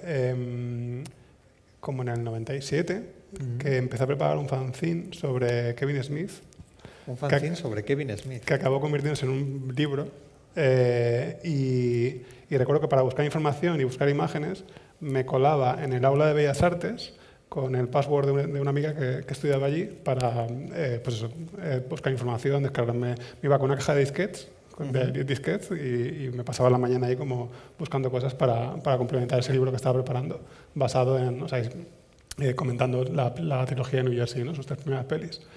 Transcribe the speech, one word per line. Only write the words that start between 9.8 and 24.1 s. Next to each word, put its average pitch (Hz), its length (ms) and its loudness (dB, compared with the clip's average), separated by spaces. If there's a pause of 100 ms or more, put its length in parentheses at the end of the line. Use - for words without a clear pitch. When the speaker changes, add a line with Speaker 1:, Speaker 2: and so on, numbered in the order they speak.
Speaker 1:
Eh, 123 880 4
y, 123 1120 0
y - 20 2
recuerdo 139 240 4
que 151 80 2
para 135 140 6
buscar 131 220 2
información 151 560 0
y 131 40 2
buscar 135 240 0
imágenes 156 560 -2 (360)
me 131 260 0
colaba 139 560 4
en 131 100 -2
el 127 120 2
aula 139 240 6
de 151 60 4
Bellas 147 280 2
Artes 175 520 0 (340)
con 131 280 -2
el 127 120 0
password 139 380 2
de 139 60 4
una, 139 100 2
de 139 180 -2
una 139 100 0
amiga 147 240 0
que, 131 300 -2
que - 80 -10
estudiaba 139 360 2
allí 160 160 0
para, 123 640 0 (280)
eh, 123 280 -2
pues 120 140 -4
eso, 113 140 -6 (320)
eh, 135 260 -2
buscar - 240 -2
información, 123 500 0
descargarme. 123 520 0
Me - 300 -10
iba 139 140 6
con 139 120 2
una 139 60 4
caja 147 180 2
de 143 60 6
disquetes, 156 480 -2 (260)